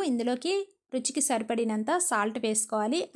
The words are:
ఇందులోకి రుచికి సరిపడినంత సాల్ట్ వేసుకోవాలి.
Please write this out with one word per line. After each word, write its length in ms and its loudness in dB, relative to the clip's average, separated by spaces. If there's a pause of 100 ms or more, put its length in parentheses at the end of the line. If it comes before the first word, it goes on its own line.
(100)
ఇందులోకి 420 0 (420)
రుచికి 340 0
సరిపడినంత 640 0 (180)
సాల్ట్ 360 0
వేసుకోవాలి. 560 0 (160)